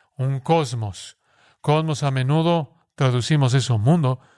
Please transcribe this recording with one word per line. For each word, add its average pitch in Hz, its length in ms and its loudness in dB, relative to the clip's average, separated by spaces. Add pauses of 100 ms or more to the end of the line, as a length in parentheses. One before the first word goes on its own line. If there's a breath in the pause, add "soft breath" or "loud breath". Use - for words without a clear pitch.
(180)
Un 135 220 -4
cosmos. 123 760 -4 (440 soft breath)
Cosmos 156 420 0
a 143 80 -2
menudo 151 640 0 (180)
traducimos 127 580 2
eso, 123 240 0
mundo, 131 440 2 (160 soft breath)